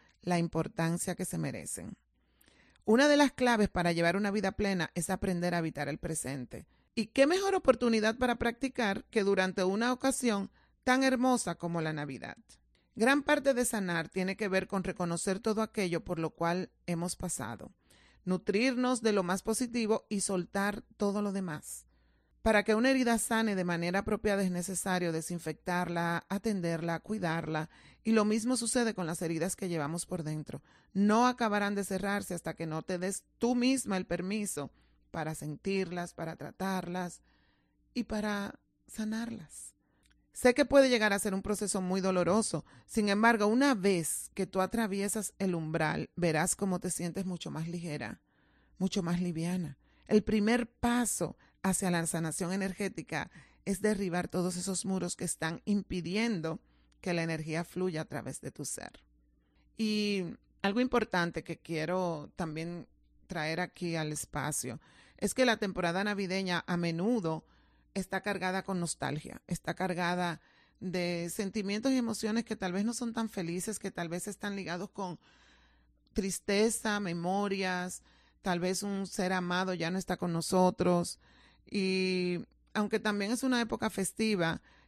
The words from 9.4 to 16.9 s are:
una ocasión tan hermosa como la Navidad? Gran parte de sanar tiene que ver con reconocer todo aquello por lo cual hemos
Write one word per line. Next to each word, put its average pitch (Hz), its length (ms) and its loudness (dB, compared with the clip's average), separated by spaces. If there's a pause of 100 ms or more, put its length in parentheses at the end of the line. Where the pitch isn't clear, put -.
una 220 300 2
ocasión 240 580 0 (320)
tan 254 200 4
hermosa 254 520 2
como 170 260 -2
la 156 120 -2
Navidad? 147 440 -8 (580)
Gran 269 280 4
parte 277 320 4
de 247 100 2
sanar 175 440 -2
tiene 190 280 -2
que 208 120 -4
ver 190 180 0
con 190 160 -2
reconocer 180 560 -2
todo 220 240 0
aquello 180 400 -2
por 170 160 -4
lo 160 100 -2
cual 170 400 -2 (160)
hemos 175 300 -2